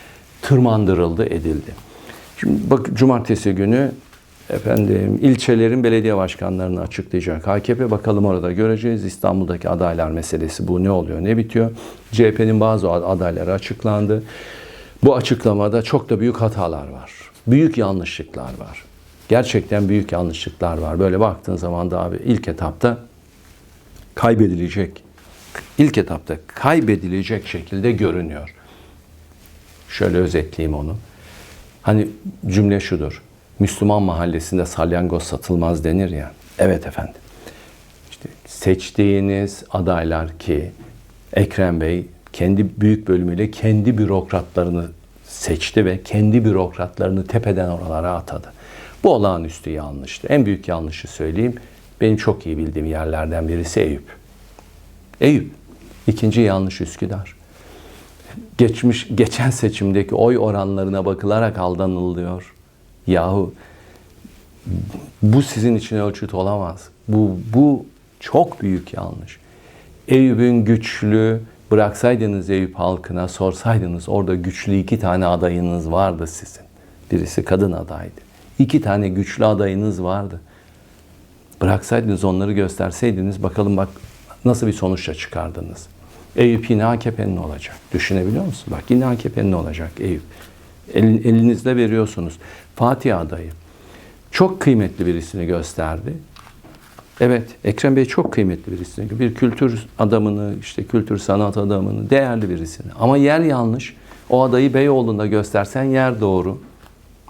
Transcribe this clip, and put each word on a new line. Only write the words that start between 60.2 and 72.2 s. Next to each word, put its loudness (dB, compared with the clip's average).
oranlarına -2
bakılarak 0
aldanılıyor. -4
Yahu 2
bu 6
sizin 0
için -4
ölçüt -4
olamaz. -4
Bu, 2
bu 4
çok 0
büyük -2
yanlış. -12
Eyüp'ün 6
güçlü, 2
bıraksaydınız 2